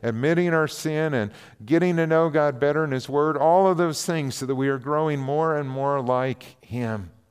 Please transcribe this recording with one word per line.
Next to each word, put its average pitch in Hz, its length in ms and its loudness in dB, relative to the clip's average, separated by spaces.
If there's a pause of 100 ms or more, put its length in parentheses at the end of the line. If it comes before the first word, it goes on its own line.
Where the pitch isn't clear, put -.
admitting 160 500 0
our 156 140 2
sin 156 460 -4
and 104 180 -2 (320)
getting 165 320 2
to 165 100 2
know 160 240 4
God 147 300 0
better 147 240 2
in 147 80 -4
his 127 160 -4
word, 147 280 2
all 170 300 4
of 185 100 4
those 165 300 0
things 151 300 -2
so 135 100 -8
that 135 80 0
we 135 140 0
are 135 100 0
growing 151 400 -2
more 151 380 -2
and 147 120 -4
more 135 320 -2
like 127 640 -2
him. 110 460 -6 (200)